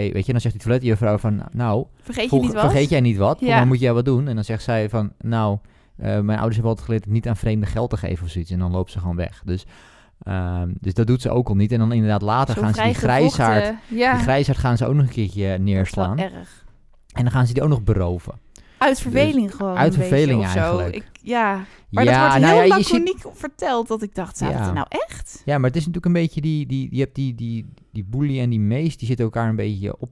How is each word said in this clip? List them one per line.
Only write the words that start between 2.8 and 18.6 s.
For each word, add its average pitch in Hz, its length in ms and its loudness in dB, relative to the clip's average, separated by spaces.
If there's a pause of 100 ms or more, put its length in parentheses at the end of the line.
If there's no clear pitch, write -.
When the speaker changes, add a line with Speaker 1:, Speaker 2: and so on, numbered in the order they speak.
Speaker 1:
jij 147 120 2
niet 117 160 2
wat? 98 160 2
Speaker 2:
Ja. - 60 -4
Speaker 1:
Volgens 240 200 2
mij 123 80 4
moet 127 120 2
jij 123 140 2
wat 120 120 2
doen. 135 220 0
En 123 80 -4
dan 107 80 -2
zegt 110 200 -6
zij 110 260 0
van, 107 300 -2
nou, 110 380 -2 (380)
eh, - 100 -10
mijn 104 220 0 (120)
ouders 113 140 0
hebben 107 160 -2
altijd 113 160 -4
geleerd 110 200 -2
niet 110 220 -2
aan 113 100 0
vreemden 107 320 0
geld 117 200 -2
te 107 80 -4
geven 90 280 -4
of 82 60 -8
zoiets. 85 200 -6
En 90 80 -2
dan 90 120 -2
loopt 92 200 -2
ze - 80 -8
gewoon 87 160 -4
weg. 85 300 -8
Dus, 90 200 -6 (580)
ehm, 90 560 -4
dus 95 140 -4
dat 113 140 2
doet 123 140 2
ze - 80 -4
ook 123 200 0
al 104 60 0
niet. 104 160 2
En 120 80 2
dan 113 120 2
inderdaad 107 300 2
later 123 340 0
Speaker 2:
Zo'n 208 80 -2
Speaker 1:
gaan 214 100 2
ze 208 80 0
die 233 160 2
Speaker 2:
vrijgevochten, 226 480 2
Speaker 1:
grijsaard, 208 300 2 (120)
Speaker 2:
ja. 240 260 2
Speaker 1:
die 240 80 0
grijsaard 139 360 2
gaan 123 200 2
ze 123 80 0
ook 120 80 0
nog 147 120 4
een 123 60 -4
keertje, 101 340 -4
eh, 95 40 0
Speaker 2:
Dat 92 100 -2
is 95 60 0
wel 101 100 2
Speaker 1:
neerslaan. 185 420 0
Speaker 2:
erg. 180 480 -8 (480)
Speaker 1:
En 127 100 -2
dan 120 80 2
gaan 123 160 2
ze 120 60 -2
die 131 100 0
ook 156 60 2
nog 123 140 0
beroven. 92 560 -2 (380)